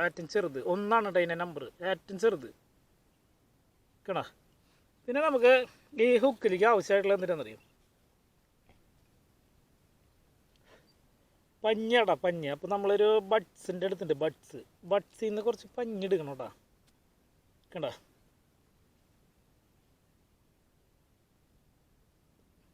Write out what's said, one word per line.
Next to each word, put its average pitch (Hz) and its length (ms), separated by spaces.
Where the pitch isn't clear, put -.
ഏറ്റവും 170 280
ചെറുത് 165 260
ഒന്നാണ് 208 340
കേട്ടോ 180 160
ഇതിൻ്റെ 170 200
നമ്പർ, 170 200
ഏറ്റവും 190 320
ചെറുത്, 160 260
കണ്ട. 170 160
പിന്നെ 262 220
നമുക്ക് 254 260
ഈ - 20
ഹുക്കിലേക്ക് 214 480
ആവശ്യമായിട്ടുള്ള 196 480
എന്തിനാണെന്നറിയോ? 151 400
പഞ്ഞിയാടാ, 220 600
പഞ്ഞി. 170 300
അപ്പോൾ 170 200
നമ്മളൊരു 202 360
ബഡ്സിൻ്റെ 185 560
അടുത്തുണ്ട്, 170 360
ബഡ്സ്. - 360
ബഡ്സിൽ 214 360
നിന്ന് 208 180
കുറച്ച് 208 220
പഞ്ഞി 220 300
എടുക്കണം 156 240
കേട്ടോ. 123 160
കണ്ട, 151 160